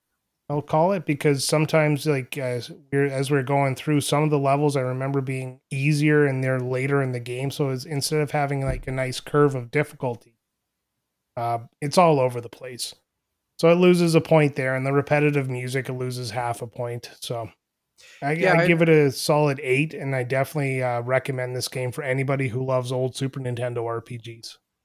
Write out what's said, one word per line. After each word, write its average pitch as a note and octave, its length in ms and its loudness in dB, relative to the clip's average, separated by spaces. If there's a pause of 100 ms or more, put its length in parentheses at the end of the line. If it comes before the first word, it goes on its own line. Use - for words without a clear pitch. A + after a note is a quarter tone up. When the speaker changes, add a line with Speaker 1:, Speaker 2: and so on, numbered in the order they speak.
(480)
Speaker 1:
I'll D3 140 -2
call D#3+ 300 2
it, F#3+ 140 -4
because C#3+ 380 0
sometimes, D3+ 600 2
like, C#3 320 -2
as B2 340 -6 (200)
we're, C#3 160 2
as C3+ 240 -2
we're C#3 120 2
going C#3 320 0
through D3 260 0
some D3 220 2
of D3+ 60 2
the D3 100 2
levels, C#3 380 2
I C3 40 0
remember C3 400 -2
being C3 380 -8 (120)
easier D3 540 4
and C3 180 0
they're C3 160 0
later C3 420 0
in C3 100 -2
the B2 80 -6
game. B2 300 -6
So C3+ 200 -2
it's, C3 160 -4
instead D3+ 360 -2
of C#3+ 100 -4
having, C#3+ 320 -2
like, C3 240 -4
a C3 40 -6
nice C3 280 -4
curve D3 360 4
of A#2+ 160 -8
difficulty, C#3+ 680 -6 (1000)
uh, A#2 240 -2 (220)
it's D3 160 -2
all D#3+ 220 6
over B2 200 0
the A2+ 100 -10
place. - 440 -12 (680)
So E3 120 6
it E3+ 40 6
loses F3 400 6
a D#3+ 60 6
point D3+ 340 4
there, C3 200 -2
and C3 100 -4
the C3+ 80 0
repetitive C#3+ 560 2
music, B2+ 400 -4
it C3 40 -6
loses B2+ 360 -6
half A#2+ 320 -4
a B2 60 -8
point. A#2+ 420 -10 (120)
So A#2 280 -8 (720)
I, C#3+ 120 -2
Speaker 2:
Yeah, F3 200 2
Speaker 1:
I E3 100 4
Speaker 2:
I F3+ 40 2
Speaker 1:
give E3+ 160 4
it E3 60 6
a D3 220 6
solid D3 520 0
eight, C#3 320 0
and C3+ 200 -6
I B2+ 80 -2
definitely, C3 600 -2
uh, A#2+ 180 -2
recommend B2+ 540 -2
this B2 140 -6
game B2+ 220 -6
for D3+ 120 -10
anybody C3+ 460 -2
who B2 140 -4
loves B2+ 280 -2
old B2+ 240 -2
Super C3+ 240 -6
Nintendo A#2+ 460 -6
R A#2 160 -6
P B2 160 -14
Gs. A2+ 420 -18 (260)